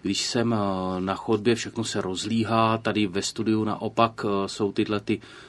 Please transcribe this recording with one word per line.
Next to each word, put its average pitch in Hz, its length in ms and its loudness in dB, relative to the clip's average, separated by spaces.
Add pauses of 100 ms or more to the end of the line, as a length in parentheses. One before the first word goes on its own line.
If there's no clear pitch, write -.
Když 98 240 -2
jsem, 117 280 2
eh, 92 480 0
na 95 140 -2
chodbě, 113 400 2
všechno 110 280 -6
se 107 180 -4
rozlíhá. 110 760 2
Tady 107 300 0
ve 95 140 -2
studiu 110 420 0
naopak, 113 640 0
eh, 98 220 0
jsou 101 240 -2
tyhle 104 280 0
ty 101 220 -2 (280)